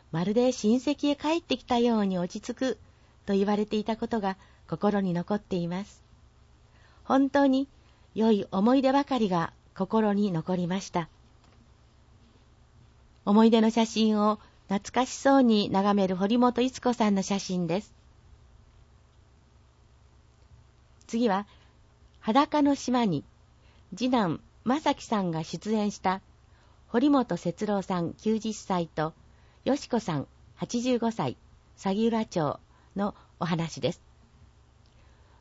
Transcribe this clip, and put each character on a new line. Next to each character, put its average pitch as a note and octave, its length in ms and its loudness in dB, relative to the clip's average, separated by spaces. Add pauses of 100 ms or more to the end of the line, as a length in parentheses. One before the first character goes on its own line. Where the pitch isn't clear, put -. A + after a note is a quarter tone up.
(120)
ま D#3+ 100 -2
る G3+ 100 -2
で B3 200 2
親 A3 240 2
戚 C#4+ 340 -2
へ C#4+ 60 -2
帰 D#4 220 -2
っ - 40 -10
て C4 140 -4
き - 80 -10
た A#3+ 140 0
よ A#3+ 220 2
う G3+ 60 0
に F#3+ 120 -2
落 F3+ 220 -6
ち - 0 -
着 - 160 -10
く」 C4 220 -4 (480)
と G3+ 80 -2
言 G3 120 2
わ G#3 100 0
れ G#3 100 0
て A3 100 -4
い G#3 80 -2
た A3 120 -4
こ A#3 100 -6
と A#3 140 -2
が F#3+ 160 -2 (320)
心 G3+ 320 0
に F#3 120 0
残 F3 220 -4
っ G#3 40 -2
て G3+ 180 -6
い E3+ 100 -2
ま F3+ 180 -8
す。 - 180 -20 (1000)
本 C4+ 260 2
当 C#4 160 4
に C4+ 220 0 (460)
良 A3+ 180 2
い G3+ 180 0
思 A3 240 2
い C#4 60 4
出 C4 120 2
ば C#4+ 120 2
か B3+ 140 -2
り A3 100 0
が E3+ 240 -2 (220)
心 G#3+ 380 0
に G3+ 200 0
残 E3 240 -2
り F3+ 100 -2
ま F3+ 140 -4
し - 100 -14
た。 E3 180 -4 (2250)
思 G#3 180 6
い A3+ 60 6
出 A3+ 100 4
の A3 100 4
写 A3+ 140 2
真 G#3+ 360 0
を G#3 180 0 (300)
懐 G3+ 240 -6
か B3+ 140 0
し - 40 -10
そ C4+ 280 2
う C4+ 40 6
に G#3+ 280 2
眺 G3 240 2
め G3 120 2
る F#3 100 -2
堀 G3+ 220 0
本 A#3+ 240 2
逸 B3+ 180 -4
子 B3 120 0
さ G#3+ 180 0
ん G3+ 40 2
の F#3+ 80 -2
写 G3 160 -2
真 F3+ 280 -4
で E3+ 140 -2
す。 - 140 -18 (3000)
次 A#3 220 0
は、 G3+ 180 -2 (760)
裸 G#3+ 400 2
の C#4+ 140 4
島 B3 320 -2
に、 D#3+ 180 -2 (720)
次 B3 140 -2
男、 G#3 300 0 (240)
正 C#4 300 0
樹 - 120 -18
さ G#3 160 0
ん F3+ 80 -2
が D#3+ 140 -4
出 F#3+ 280 -8
演 G#3 180 0
し - 80 -10
た、 F#3+ 220 -2 (680)
堀 B3 200 2
本 B3+ 280 2
節 F3 300 -6
郎 G3+ 140 0
さ F#3 200 -2
ん、 E3 140 -4
九 A3 240 -2
十 G#3+ 140 -8
歳 F3+ 340 -4
と、 D#3 280 -6 (500)
よ C4 120 0
し - 120 -10
子 A#3 120 -2
さ D#3 180 -4
ん、 C3 80 -6 (280)
八 A#3 280 -6
十 B3 160 2
五 A3+ 120 -2
歳、 D3+ 280 -4 (440)
佐 F#3+ 120 -2
岐 A3+ 140 2
浦 A3 180 -2
町 D3+ 340 -2 (340)
の G3 200 -4 (260)
お E3 60 -4
話 E3 340 -4
で - 120 -2
す。 - 100 -14 (1400)